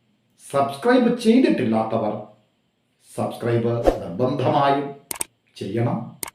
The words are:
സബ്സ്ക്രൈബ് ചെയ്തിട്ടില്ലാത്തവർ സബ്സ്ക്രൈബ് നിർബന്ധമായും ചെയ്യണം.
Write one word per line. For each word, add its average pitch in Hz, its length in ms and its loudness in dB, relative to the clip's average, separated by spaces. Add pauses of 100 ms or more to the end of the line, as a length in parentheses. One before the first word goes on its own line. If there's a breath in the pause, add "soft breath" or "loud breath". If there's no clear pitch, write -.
(540)
സബ്സ്ക്രൈബ് 226 580 2 (140)
ചെയ്തിട്ടില്ലാത്തവർ 110 880 2 (1040)
സബ്സ്ക്രൈബ് 117 560 -2 (280)
നിർബന്ധമായും 139 840 0 (720)
ചെയ്യണം. 113 400 -2 (360)